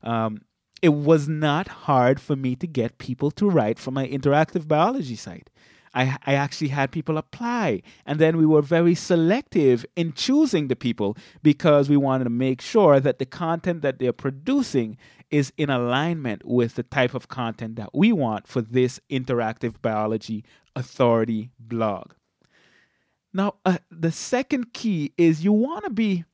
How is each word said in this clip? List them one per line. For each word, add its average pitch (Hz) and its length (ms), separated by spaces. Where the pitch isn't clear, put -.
Um, 113 380
it 165 100
was 147 340
not 151 400
hard 135 540
for 147 140
me 131 220
to 175 100
get 131 320
people 139 320
to 202 180
write 117 300
for - 100
my 135 180
interactive 147 600
biology 156 480
site. - 340
I, 131 200
I 139 80
actually 143 320
had 139 240
people 156 260
apply, 214 640
and 147 140
then 160 180
we 156 80
were 156 160
very 170 320
selective 165 920
in 165 180
choosing 254 540
the 127 80
people 107 420
because 147 480
we 147 80
wanted 131 280
to 120 40
make 127 320
sure 160 380
that 135 180
the 135 80
content 170 560
that 135 160
they're 123 160
producing 139 840
is 143 260
in 147 140
alignment 127 760
with 117 300
the 120 80
type 127 320
of - 140
content 113 480
that 107 180
we 202 160
want 120 360
for - 140
this 123 380
interactive 120 720
biology 110 640
authority 117 720
blog. 113 520
Now, 196 220
uh, 185 140
the 165 220
second 254 580
key 165 460
is 160 260
you 202 80
wanna 285 380
be 196 340